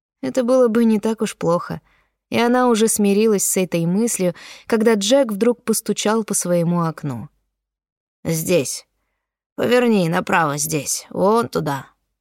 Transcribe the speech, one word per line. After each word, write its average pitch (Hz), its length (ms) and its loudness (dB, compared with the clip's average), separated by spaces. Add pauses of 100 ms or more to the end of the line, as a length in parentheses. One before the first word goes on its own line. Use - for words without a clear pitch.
(220)
Это 254 220 -2
было 247 240 4
бы 233 160 2
не 220 160 4
так 220 220 -4
уж - 140 -6
плохо, 170 440 -2 (500)
и 226 80 -2
она 247 300 2
уже 226 200 2
смирилась 208 560 2
с - 120 -2
этой 175 300 -2
мыслью, 185 480 -2 (320)
когда 226 280 2
Джек 220 380 2
вдруг 233 320 0
постучал 214 600 -2
по 165 100 -6
своему 175 480 0
окну. 147 460 -6 (960)
«Здесь. 165 600 -2 (720)
Поверни 226 520 2
направо 170 480 0
здесь, 151 540 -6
вон 226 380 0
туда». 147 400 -6 (320)